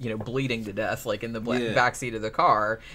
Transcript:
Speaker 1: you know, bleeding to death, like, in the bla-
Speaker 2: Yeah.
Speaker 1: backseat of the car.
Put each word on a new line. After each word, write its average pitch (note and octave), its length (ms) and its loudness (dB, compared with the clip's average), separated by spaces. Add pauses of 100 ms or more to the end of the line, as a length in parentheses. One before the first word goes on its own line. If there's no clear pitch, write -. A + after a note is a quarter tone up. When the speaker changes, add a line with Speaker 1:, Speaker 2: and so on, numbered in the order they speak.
Speaker 1:
you B2 100 -4
know, A2 60 -2
bleeding A#2+ 480 -2
to G#2 80 -6
death, G#2+ 340 -2
like, G#2+ 160 0
in A#2 100 -6
the A2+ 80 -4
bla- A#2 200 0
Speaker 2:
Yeah. A2+ 140 0
Speaker 1:
backseat B2 420 2
of G#2+ 60 -4
the G#2+ 80 -2
car. A2 500 4 (140)